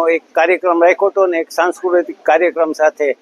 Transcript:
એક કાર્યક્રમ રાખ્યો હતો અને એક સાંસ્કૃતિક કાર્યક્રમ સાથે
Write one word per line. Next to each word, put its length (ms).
એક 140
કાર્યક્રમ 480
રાખ્યો 300
હતો 120
અને 160
એક 120
સાંસ્કૃતિક 720
કાર્યક્રમ 500
સાથે 340